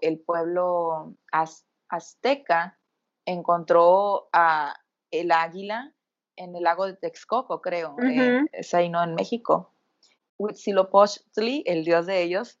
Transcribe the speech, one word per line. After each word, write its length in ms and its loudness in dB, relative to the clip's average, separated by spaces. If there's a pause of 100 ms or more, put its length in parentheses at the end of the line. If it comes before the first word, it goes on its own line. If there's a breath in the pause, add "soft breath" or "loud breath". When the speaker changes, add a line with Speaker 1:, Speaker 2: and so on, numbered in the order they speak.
Speaker 1:
el 160 0
pueblo 960 -4 (180)
az-, 320 -4 (240)
azteca 880 -2 (460)
encontró 1080 2
a 420 2 (380)
el 180 -4
águila 640 -2 (420)
en 200 -16
el 80 -6
lago 220 0
de 80 -10
Texcoco, 680 -6
creo, 380 -6
eh, 400 2
Speaker 2:
Ujú. 120 0
Speaker 1:
es 220 -6
ahí, 160 2
¿no? 140 0
En 100 -4
México. 580 -2 (680 soft breath)
Huitzilopochtli, 1300 0
el 180 -2
dios 220 2
de 160 0
ellos, 380 -4